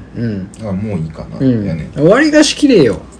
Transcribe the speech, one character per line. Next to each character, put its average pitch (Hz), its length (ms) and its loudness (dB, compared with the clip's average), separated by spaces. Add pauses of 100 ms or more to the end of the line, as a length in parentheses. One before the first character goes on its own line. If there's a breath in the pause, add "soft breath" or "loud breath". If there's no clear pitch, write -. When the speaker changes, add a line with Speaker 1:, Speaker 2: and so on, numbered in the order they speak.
(600)
Speaker 1:
う 113 40 -12
ん。 - 20 -8
Speaker 2:
あ、 98 60 -6
も 101 220 -6
う 85 40 -6
い 80 80 -6
い - 20 -10
か - 220 -14
な。 - 80 -10
Speaker 1:
う - 40 -4
ん。 117 220 0
Speaker 2:
や 95 80 -4
ね 78 220 -10
ん。 139 80 -4
Speaker 1:
割 226 240 6
り 285 40 0
か 302 120 6
し - 120 -2
綺 285 120 0
麗 214 160 6
よ。 104 160 0 (200)